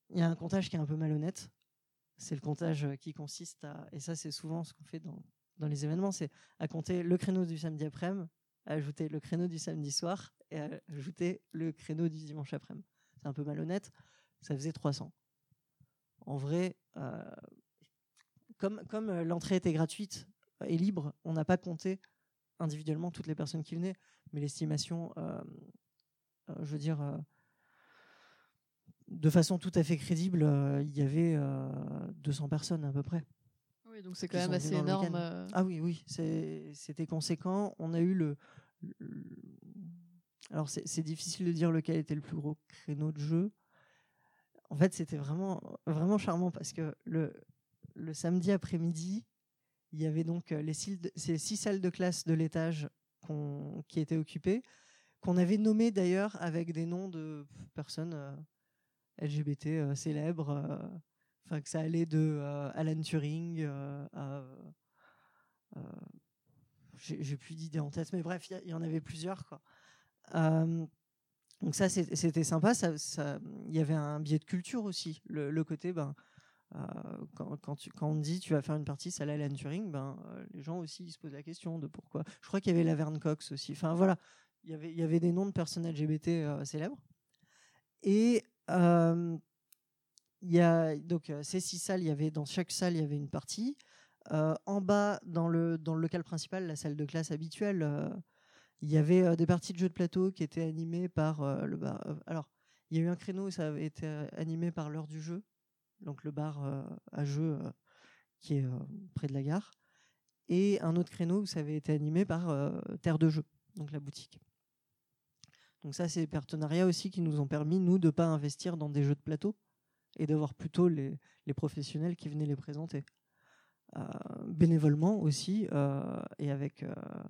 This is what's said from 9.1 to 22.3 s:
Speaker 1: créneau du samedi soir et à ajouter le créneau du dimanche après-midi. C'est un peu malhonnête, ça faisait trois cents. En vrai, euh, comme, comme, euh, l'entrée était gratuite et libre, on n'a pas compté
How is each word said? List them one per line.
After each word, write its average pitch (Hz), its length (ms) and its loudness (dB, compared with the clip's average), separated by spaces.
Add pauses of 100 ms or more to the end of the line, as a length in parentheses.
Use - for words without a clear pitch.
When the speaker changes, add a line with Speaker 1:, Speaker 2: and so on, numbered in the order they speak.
Speaker 1:
créneau 175 260 -2
du 165 120 -4
samedi 156 340 -4
soir - 420 -4 (160)
et 156 100 -6
à 147 80 -6 (200)
ajouter 170 520 -4 (120)
le 160 200 -2
créneau 160 360 -2
du 156 100 -4
dimanche 151 340 -8
après-midi. - 340 -10 (300)
C'est - 120 -10
un 139 40 -6
peu 143 120 -4
malhonnête, 160 460 -4 (520)
ça 147 120 -4
faisait 143 180 -4
trois 147 200 0
cents. - 200 -6 (1120)
En 143 100 -4
vrai, 165 400 0 (200)
euh, 117 260 -8 (1400)
comme, 202 300 -2
comme, 220 220 -4
euh, 170 140 0
l'entrée 170 320 2
était 175 160 4
gratuite 160 560 2 (380)
et 170 100 2
libre, 170 380 2 (100)
on 160 80 -4
n'a 160 120 2
pas 185 120 6
compté 185 440 -4 (580)